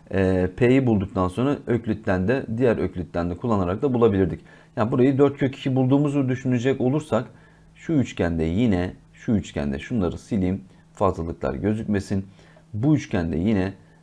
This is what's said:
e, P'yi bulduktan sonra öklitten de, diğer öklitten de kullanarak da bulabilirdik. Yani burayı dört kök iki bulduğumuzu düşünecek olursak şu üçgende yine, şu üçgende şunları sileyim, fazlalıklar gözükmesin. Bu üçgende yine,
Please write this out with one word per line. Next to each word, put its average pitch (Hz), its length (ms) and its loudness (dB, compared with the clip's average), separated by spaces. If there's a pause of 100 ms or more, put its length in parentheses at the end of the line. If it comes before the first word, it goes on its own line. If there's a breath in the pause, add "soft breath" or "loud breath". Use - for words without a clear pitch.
(140 loud breath)
e, 92 420 2
P'yi 127 300 4
bulduktan 92 420 0
sonra 127 280 -2 (100)
öklitten 107 640 -2
de, 135 180 0 (100)
diğer 117 220 2
öklitten 87 520 -4
de 90 60 -6
kullanarak 101 460 -2
da 131 120 0
bulabilirdik. 98 460 2 (360 loud breath)
Yani 107 160 0
burayı 131 260 4
dört 139 200 4
kök 135 200 -2
iki 131 180 -2
bulduğumuzu 139 520 2
düşünecek 127 520 0
olursak 127 440 0 (500 soft breath)
şu - 180 -6
üçgende 85 520 0
yine, 90 480 0 (200)
şu - 200 -6
üçgende 71 460 -2
şunları 87 400 -4
sileyim, 92 460 -2 (280 soft breath)
fazlalıklar 82 640 -2
gözükmesin. 101 720 -2 (480 loud breath)
Bu 139 220 2
üçgende 85 400 -2
yine, 95 360 0 (300 soft breath)